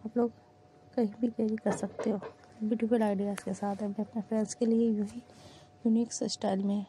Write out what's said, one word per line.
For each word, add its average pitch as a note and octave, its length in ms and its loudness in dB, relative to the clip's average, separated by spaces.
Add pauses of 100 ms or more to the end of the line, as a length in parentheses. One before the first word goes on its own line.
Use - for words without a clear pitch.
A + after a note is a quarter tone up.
आप A3 120 -6
लोग A#3+ 160 2 (640)
कहीं G#3+ 240 2
भी A#3+ 80 2
carry A3 280 0
कर G#3 180 0
सकते - 360 -4
हो G3 100 -2 (400)
ब्यूटीफुल A3+ 420 2
आइडियाज़ G3+ 420 0
के F#3+ 100 -4
साथ G3+ 220 -4
है। G#3 120 -4
मैं G3+ 120 -6
अपने G#3+ 220 -4
friends A3 320 -2
के A#3 120 0
लिए A3+ 220 4
यूं G#3 180 0
ही A#3 160 -12 (640)
यूनिक A3+ 260 4
से - 160 -2
style G3 360 0
में G3+ 240 0